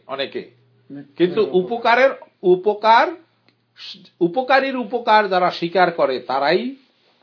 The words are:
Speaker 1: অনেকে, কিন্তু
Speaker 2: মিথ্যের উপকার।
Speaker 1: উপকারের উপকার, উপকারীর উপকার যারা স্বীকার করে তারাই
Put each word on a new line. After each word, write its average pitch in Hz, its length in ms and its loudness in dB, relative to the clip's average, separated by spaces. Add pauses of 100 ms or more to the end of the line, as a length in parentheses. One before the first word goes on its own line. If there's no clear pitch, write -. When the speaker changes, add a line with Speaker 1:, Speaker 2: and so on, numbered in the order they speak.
Speaker 1:
অনেকে, 127 440 -10 (380)
কিন্তু 143 340 -8
Speaker 2:
মিথ্যের 180 160 0
উপকার। 202 160 -2
Speaker 1:
উপকারের 233 560 2 (320)
উপকার, 208 640 2 (1120)
উপকারীর 262 560 0
উপকার 214 520 0
যারা 180 220 0
স্বীকার 175 400 0
করে 139 300 -2
তারাই 175 560 -2 (460)